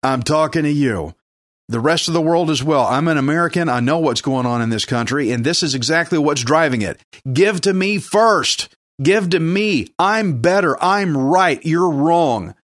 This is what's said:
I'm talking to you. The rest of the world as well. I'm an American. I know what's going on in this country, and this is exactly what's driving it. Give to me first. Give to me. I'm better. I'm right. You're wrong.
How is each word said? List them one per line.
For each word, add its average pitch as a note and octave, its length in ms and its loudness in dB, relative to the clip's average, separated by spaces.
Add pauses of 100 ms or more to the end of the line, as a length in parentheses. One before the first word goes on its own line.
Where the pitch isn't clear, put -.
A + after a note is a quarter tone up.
I'm C3 220 -2
talking D#3 400 0
to D3 80 0
you. A2 420 -2 (560)
The A#2 100 -4
rest D#3 280 0
of E3+ 60 -4
the E3+ 80 2
world E3 280 2
as C3+ 140 0
well. C#3+ 220 2
I'm C3+ 220 0
an D#3 100 2
American. E3 520 0
I B2 100 0
know C#3 200 0
what's C#3 220 0
going C3 240 -2
on A#2+ 160 -2
in A2+ 80 -2
this A2 160 -2
country, A#2+ 460 -2
and A#2 140 -2
this E3+ 180 0
is C#3 120 -2
exactly D#3+ 420 -2
what's D3 260 0
driving C#3 380 0
it. F#2 180 -6 (320)
Give F3+ 300 2
to G3 120 0
me F#3+ 260 0
first. G#3 720 0 (320)
Give F#3 280 2
to F3 100 2
me. F3 480 0 (100)
I'm F#3+ 440 0
better. F3 420 2
I'm F#3 320 0
right. D3 480 2
You're E3+ 260 2
wrong. C#3+ 680 0 (120)